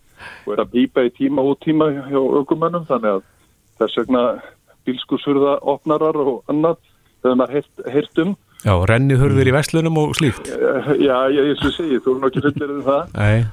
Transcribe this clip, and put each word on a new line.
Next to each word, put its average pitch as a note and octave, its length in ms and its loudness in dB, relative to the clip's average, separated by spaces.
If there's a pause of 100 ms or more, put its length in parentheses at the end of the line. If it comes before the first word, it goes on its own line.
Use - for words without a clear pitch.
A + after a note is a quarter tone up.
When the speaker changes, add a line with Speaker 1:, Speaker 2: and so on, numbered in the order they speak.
(460)
Speaker 1:
og G#2 60 -4
er G#2+ 120 -2
að G2 80 -10
pípa B2+ 320 2
í A#2+ 80 0
tíma C3+ 300 -2
og C#3 180 0
tíma D#3 300 0 (180)
hjá C#3 80 -2
ökumönnum, D#3 680 0
þannig G#2+ 340 0
að - 20 -8 (580)
þess A2 160 -2
vegna B2 440 0 (460)
bílskúrshurðaopnarar C#3+ 1300 0
og C3+ 320 -2
annað D#3 280 0 (480)
höfum B2+ 160 2
maður A#2+ 120 0
heyrt, - 400 -8
heyrt D3 260 -2
um. F#3+ 180 0 (280)
Speaker 2:
Já, G#2 80 4 (160)
rennihurðir C3+ 580 4
Speaker 1:
Mm. C3 40 4
Speaker 2:
í - 20 4
verslunum D#3+ 460 0
og C#3+ 180 0
slíkt. - 320 -2
Speaker 1:
Eh, C3 460 0 (100)
já, C3 240 2
ég, C#3+ 240 2
eins C3+ 120 -4
og C3+ 80 0
segi, D3+ 280 -2
þú B2+ 160 0
erum C3+ 80 -2
ekki C3 180 -2
fullir C#3+ 280 -2
um C#3+ 120 -8
það. C#3+ 320 -2
Speaker 2:
Nei. G#2+ 380 2